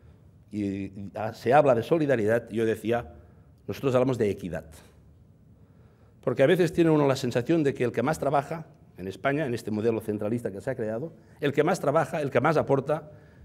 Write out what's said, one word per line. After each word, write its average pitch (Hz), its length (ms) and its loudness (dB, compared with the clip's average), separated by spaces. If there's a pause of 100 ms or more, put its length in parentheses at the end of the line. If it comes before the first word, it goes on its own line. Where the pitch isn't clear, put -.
(520)
y, 101 120 -4
y, 98 520 -8
ah, 107 180 -8
se 117 200 0
habla 143 220 6
de 110 80 0
solidaridad, 120 680 0
y 101 60 -10
yo 113 100 0
decía, 110 480 -2 (540)
nosotros 123 280 0
hablamos 127 220 2
de 107 120 2
equidad. 82 360 -6 (1600)
Porque 135 220 0
a 135 40 6
veces 170 240 4
tiene 165 200 4
uno 147 160 4
la 131 80 2
sensación 127 480 0
de 139 100 2
que 127 100 -4
el 117 80 0
que 117 120 -2
más 156 160 -2
trabaja 147 480 -2 (300)
en 90 100 -10
España, 139 380 -2
en 120 80 -4
este 110 160 -6
modelo 107 300 0
centralista 107 520 -4
que 95 100 -12
se 135 100 -6
ha 123 40 -6
creado, 117 380 -6 (280)
el 143 100 0
que 147 120 4
más 175 160 0
trabaja, 151 420 0
el 139 100 -4
que 127 100 2
más 151 160 4
aporta, 139 540 0 (340)